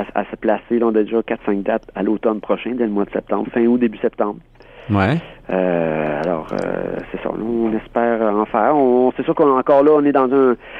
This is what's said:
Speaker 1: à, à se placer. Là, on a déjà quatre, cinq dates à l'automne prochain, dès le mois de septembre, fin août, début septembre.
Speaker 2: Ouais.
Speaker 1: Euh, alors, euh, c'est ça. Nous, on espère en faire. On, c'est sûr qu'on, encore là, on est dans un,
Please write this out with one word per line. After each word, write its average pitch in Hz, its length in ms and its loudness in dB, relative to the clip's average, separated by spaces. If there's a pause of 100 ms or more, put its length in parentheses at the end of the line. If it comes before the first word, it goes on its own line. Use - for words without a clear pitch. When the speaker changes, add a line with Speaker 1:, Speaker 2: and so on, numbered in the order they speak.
Speaker 1:
à, 101 40 -4 (100)
à 104 160 -2
se - 80 -10
placer. 110 400 -2
Là, 117 80 2
on - 20 4
a 110 140 2
déjà 110 200 -2
quatre, - 220 -4
cinq 101 180 -2
dates 110 220 -2 (100)
à 98 80 -4
l'automne 107 360 -2
prochain, 104 360 -4
dès 120 100 -2
le 107 60 -2
mois 101 140 0
de - 60 -20
septembre, 104 420 -4
fin 117 120 2
août, 120 140 4
début 113 200 0
septembre. 107 380 -4 (520)
Speaker 2:
Ouais. 101 280 2 (320)
Speaker 1:
Euh, 80 760 -2
alors, 82 260 -4
euh, 50 460 -6 (140)
c'est - 120 -10
ça. - 140 -6
Nous, 113 340 -2
on 110 60 -2
espère 117 440 -2
en 107 240 2
faire. 120 300 2
On, 127 400 4
c'est 135 80 -6
sûr 160 100 -2
qu'on, 139 240 4
encore 139 260 4
là, 151 120 6
on 147 80 4
est 143 80 2
dans 131 220 2
un, 131 220 4 (240)